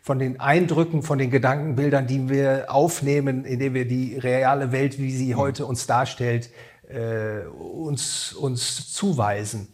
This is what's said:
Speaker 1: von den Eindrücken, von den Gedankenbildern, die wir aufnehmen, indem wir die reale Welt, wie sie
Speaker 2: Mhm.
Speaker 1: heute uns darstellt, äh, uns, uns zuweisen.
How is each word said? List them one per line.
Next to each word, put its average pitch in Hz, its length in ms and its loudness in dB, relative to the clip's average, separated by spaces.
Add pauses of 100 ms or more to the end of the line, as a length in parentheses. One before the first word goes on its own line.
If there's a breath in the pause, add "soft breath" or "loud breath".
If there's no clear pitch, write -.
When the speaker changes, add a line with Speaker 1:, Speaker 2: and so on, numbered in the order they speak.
Speaker 1:
von 135 160 -2
den 127 220 -2
Eindrücken, 165 640 2
von 139 160 0
den 131 100 0
Gedankenbildern, 139 800 2
die 131 220 0
wir 135 440 2
aufnehmen, 139 680 2
indem 131 300 -2
wir 127 120 0
die 123 320 -2
reale 131 540 2
Welt, 135 260 0
wie 135 140 -2
sie 131 220 0
Speaker 2:
Mhm. - 40 0
Speaker 1:
heute 139 280 0
uns 127 200 -4
darstellt, 120 640 0 (380 loud breath)
äh, 110 600 -6
uns, 135 840 -6
uns - 600 -4
zuweisen. 104 800 0